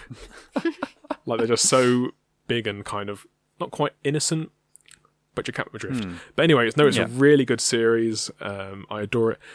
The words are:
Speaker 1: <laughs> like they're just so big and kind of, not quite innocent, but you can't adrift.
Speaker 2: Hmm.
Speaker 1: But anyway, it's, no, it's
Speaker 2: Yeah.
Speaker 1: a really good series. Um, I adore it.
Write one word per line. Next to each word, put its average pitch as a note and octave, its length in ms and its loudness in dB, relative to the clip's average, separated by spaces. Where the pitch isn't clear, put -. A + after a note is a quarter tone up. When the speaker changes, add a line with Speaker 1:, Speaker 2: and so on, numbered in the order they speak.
Speaker 1:
<laughs> - 720 -8
like A#2 140 -4
they're A2+ 80 0
just A#2 220 0
so B2 420 2
big A#2 200 -4
and G2+ 180 -8
kind G2+ 240 -8
of, G2+ 160 -10
not - 120 -8
quite - 220 -4
innocent, D#3 480 -4
but - 120 -8
you B2 60 -8
can't - 200 -8
adrift. A#2 300 -6
Speaker 2:
Hmm. F2 120 -8
Speaker 1:
But C#3+ 80 2
anyway, C3+ 240 6
it's, A2 100 -4
no, D3 100 8
it's B2+ 100 2
Speaker 2:
Yeah. G2 80 2
Speaker 1:
a - 20 -4
really C3+ 380 6
good A#2+ 160 0
series. A2+ 720 0
Um, G2 480 -10
I G#2 120 -8
adore A2+ 320 0
it. - 60 -16